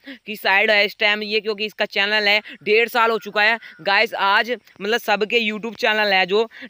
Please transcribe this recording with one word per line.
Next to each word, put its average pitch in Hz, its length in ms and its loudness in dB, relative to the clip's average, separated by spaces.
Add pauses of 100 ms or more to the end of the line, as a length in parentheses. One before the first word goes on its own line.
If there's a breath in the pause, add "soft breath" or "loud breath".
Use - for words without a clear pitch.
(260 loud breath)
कि 208 100 -10
साइड 208 340 2
है 208 160 4
इस 190 120 -6
टाइम 214 240 0
ये, 214 180 -2
क्योंकि 208 240 -6
इसका 214 200 -6
चैनल 208 440 0
है, 208 140 2 (200 loud breath)
डेढ़ 226 260 2
साल 226 220 2
हो 226 80 0
चुका 208 240 -2
है 220 160 2 (220 loud breath)
गाइस। 196 340 0
आज 214 360 2
मतलब 214 480 -4
सबके 214 540 -2
YouTube 214 240 -8
चैनल 214 360 0
है 190 140 2
जो 214 240 0 (200 loud breath)